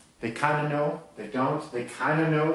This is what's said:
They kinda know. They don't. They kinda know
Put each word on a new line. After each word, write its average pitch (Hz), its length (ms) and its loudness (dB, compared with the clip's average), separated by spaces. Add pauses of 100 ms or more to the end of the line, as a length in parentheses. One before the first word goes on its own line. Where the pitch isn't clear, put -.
(200)
They 117 120 -4
kinda 147 360 0
know. 147 340 0 (140)
They 104 120 -12
don't. 135 440 -2
They 120 140 -4
kinda 156 440 2
know 156 260 4